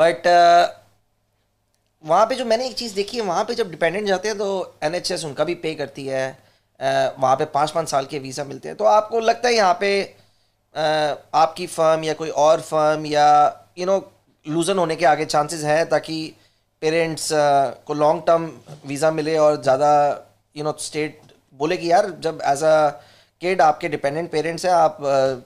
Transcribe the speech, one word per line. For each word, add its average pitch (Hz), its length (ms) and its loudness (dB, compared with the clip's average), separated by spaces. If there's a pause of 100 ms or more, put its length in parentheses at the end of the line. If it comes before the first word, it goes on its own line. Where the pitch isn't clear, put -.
But, 170 260 2
अ, 175 380 6 (1400)
वहाँ 175 220 4
पे 262 80 0
जो 247 100 -4
मैंने 233 220 0
एक 226 80 -10
चीज़ 226 200 -10
देखी 202 220 -4
है, 233 60 -4
वहाँ 190 220 -2
पे 233 100 -6
जब 220 160 -4
डिपेंडेंट 170 360 -2
जाते 190 220 -2
हैं, 214 100 -4
तो 196 440 -4
एनएचएस 165 420 -4
उनका 147 200 -4
भी 170 100 -4
पे 160 200 -6
करती 139 320 -10
है, 131 320 -6 (420)
अ, 135 400 0
वहाँ 135 160 4
पे 151 80 0
पाँच, 151 260 -2
पाँच 160 180 -4
साल 139 180 -2
के 143 120 -8
वीज़ा 135 260 -10
मिलते 135 240 -14
हैं। 156 80 -10
तो - 80 -2
आपको 214 360 2
लगता 233 280 0
है 233 60 2
यहाँ 185 260 2
पे, 196 340 -2 (600)
अ, 151 80 -4 (520)
आपकी 160 320 0
फर्म 160 380 0
या 156 80 -2
कोई 160 160 -8
और 156 320 2
फर्म 156 460 -2
या, 147 500 4 (220)
you 180 100 -6
know, 190 140 0 (460)
लूजन 170 300 -2
होने 160 180 0
के 165 80 0
आगे 151 200 4
चांसेस 151 400 -2
हैं, 151 240 0
ताकि 160 460 -4 (460)
पेरेंट्स, 160 520 -2
अ, 139 380 2
को - 240 -10
लॉन्ग 151 320 2
टर्म 165 240 2 (360)
वीज़ा 143 240 -2
मिले 160 280 -2
और 151 240 2
ज़्यादा, 143 580 2 (380)
you 151 80 -6
know, 147 140 -6
स्टेट 151 400 -8 (340)
बोले 160 220 -2
कि 170 160 -2
यार, 190 280 2
जब 160 200 -6
as 139 220 -2
a 156 280 4 (540)
kid 185 160 0
आपके 160 280 2
डिपेंडेंट 151 420 -4
पेरेंट्स 160 360 -4
हैं, 180 60 2
आप, 156 320 2
अ, 135 300 0 (100)